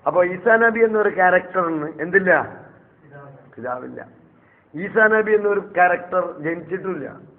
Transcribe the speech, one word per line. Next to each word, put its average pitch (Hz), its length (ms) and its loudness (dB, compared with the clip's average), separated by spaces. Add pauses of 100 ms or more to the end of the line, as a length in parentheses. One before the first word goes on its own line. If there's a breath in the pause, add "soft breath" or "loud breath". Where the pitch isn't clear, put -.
(100)
അപ്പൊ 175 140 2
ഈസാ 185 320 2
നബി 226 280 4
എന്നൊരു 214 300 0
ക്യാരക്ടറിന് 180 720 0 (120)
എന്തില്ല? 175 580 0 (960)
പിതാവില്ല. 123 500 -10 (680 soft breath)
ഈസാ 202 320 2
നബി 214 260 2
എന്നൊരു 202 280 2
ക്യാരക്ടർ 175 800 0
ജനിച്ചിട്ടില്ല. 165 800 -8 (220)